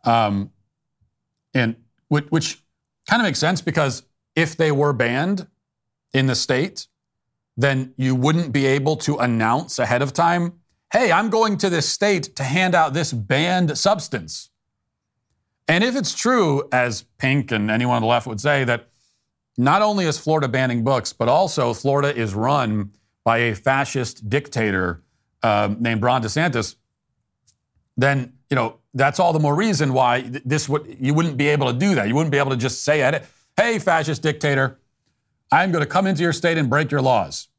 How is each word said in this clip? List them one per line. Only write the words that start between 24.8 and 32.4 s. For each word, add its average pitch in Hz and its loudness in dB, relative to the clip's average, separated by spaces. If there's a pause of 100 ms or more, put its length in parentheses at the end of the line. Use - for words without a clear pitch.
um, 104 2
named 113 -2
Ron 123 2
DeSantis, 127 -2 (1200)
then, 135 0 (160)
you 139 0
know, 117 -2 (160)
that's 139 0
all 170 4
the 156 2
more 147 2
reason 156 0
why 127 2
th-, 127 -10
this 143 -2
would, - -4
you 131 0
wouldn't 156 0
be 143 0
able 143 0
to 120 -4
do 196 2
that. 107 0
You 120 0
wouldn't 151 0
be 143 2
able 135 0